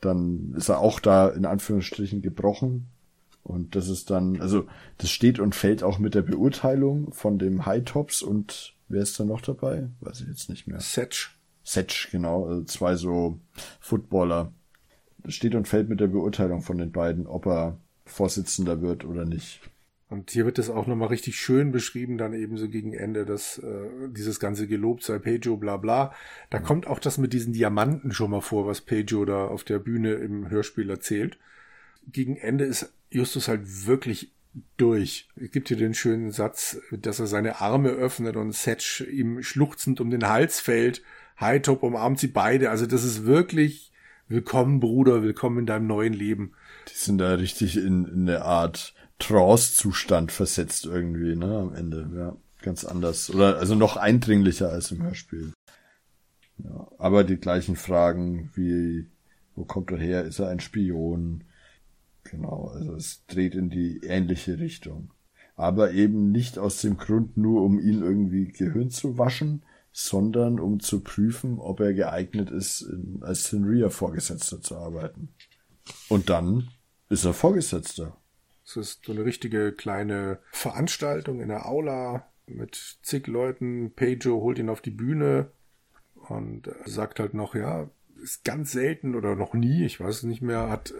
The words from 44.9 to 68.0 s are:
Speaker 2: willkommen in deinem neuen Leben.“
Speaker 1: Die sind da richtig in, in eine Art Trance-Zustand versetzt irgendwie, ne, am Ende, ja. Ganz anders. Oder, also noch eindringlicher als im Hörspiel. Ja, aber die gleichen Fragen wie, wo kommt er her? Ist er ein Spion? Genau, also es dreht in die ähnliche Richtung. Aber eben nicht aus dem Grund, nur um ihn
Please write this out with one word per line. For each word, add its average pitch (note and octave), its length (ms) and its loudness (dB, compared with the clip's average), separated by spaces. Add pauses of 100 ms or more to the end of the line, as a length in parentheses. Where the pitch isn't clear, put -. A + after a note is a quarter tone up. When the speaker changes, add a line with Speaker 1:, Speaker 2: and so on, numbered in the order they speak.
Speaker 2:
willkommen A#2+ 380 0
in A#2 60 -2
deinem G#2+ 200 0
neuen G#2+ 260 2
Leben.“ G#2 400 -2 (380)
Speaker 1:
Die - 60 -14
sind G2+ 200 2
da F#2 160 4
richtig F2+ 460 0
in, F#2 260 4
in F2+ 240 0
eine E2+ 140 2
Art E2+ 500 0 (260)
Trance-Zustand G2 1120 4
versetzt - 520 -2
irgendwie, E2+ 520 -2
ne, F#2+ 220 -2
am F2+ 160 -4
Ende, D#2+ 420 -6
ja. F2 200 -8 (240)
Ganz F2+ 240 -6
anders. F2 480 -2
Oder, F#2+ 260 8
also F#2+ 180 4
noch G#2+ 200 6
eindringlicher G2+ 760 4
als E2+ 200 -6
im F2 140 -6
Hörspiel. E2 480 -8 (1080)
Ja, - 300 -14 (100)
aber G2+ 240 6
die F#2 140 4
gleichen F2+ 400 0
Fragen F2 800 2
wie, F2 520 0 (480)
wo F#2 100 -8
kommt F#2 280 -6
er F2+ 60 -4
her? F2+ 260 0
Ist D#2+ 160 -8
er F#2+ 80 0
ein F2+ 100 -4
Spion? E2+ 840 -2 (800)
Genau, - 500 -10
also D#3 200 -8
es - 320 -12
dreht F2+ 280 -2
in F#2 160 -2
die F2 340 -4
ähnliche F2 540 -2
Richtung. D#2+ 540 -10 (420)
Aber F2+ 380 4
eben G#2 400 4
nicht A#2+ 260 0
aus G2 220 -2
dem G2+ 160 0
Grund, A2 400 0
nur G#2+ 260 4
um G2+ 160 6
ihn G#2 240 2